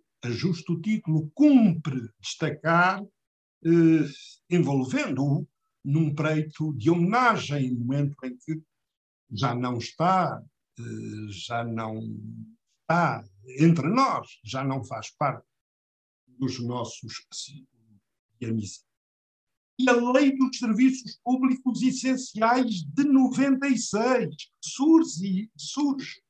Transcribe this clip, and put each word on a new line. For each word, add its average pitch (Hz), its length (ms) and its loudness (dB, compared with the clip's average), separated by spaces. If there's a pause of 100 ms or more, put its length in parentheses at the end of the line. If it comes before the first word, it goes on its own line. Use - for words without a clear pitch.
(240)
a 123 60 -4
justo 165 520 -2
título, 160 520 -2
cumpre 175 760 4 (100)
destacar, 170 840 0 (640)
eh, 165 440 4 (400)
envolvendo-o 143 960 0 (380)
num 147 280 0
preito 156 600 -2
de 113 160 0
homenagem, 175 840 2
no 120 80 -4
momento 143 360 -2 (100)
em 127 120 -10
que 160 240 -10 (720)
já 120 240 -2
não 123 220 -4
está, 170 680 -2 (340)
eh, 110 520 -10
já 117 340 -8
não 113 380 -6 (800)
está 147 420 0 (340)
entre 165 300 4
nós, 220 400 0 (160)
já 131 220 -6
não 135 180 -4
faz 110 280 -12
parte - 360 -4 (800)
dos 123 320 -6
nossos 117 760 -8
círculos 113 680 -20 (380)
de 120 100 -8
amizade. 107 340 -6 (960)
E 254 100 2
a 247 40 6
Lei 262 440 4
dos 262 220 0
Serviços 240 640 2
Públicos 254 580 0
Essenciais 240 1040 0
de 196 220 -2
noventa 269 640 2
e 262 80 2
seis, 220 600 -2
que - 340 -16
surge, 214 880 2
surge - 720 -4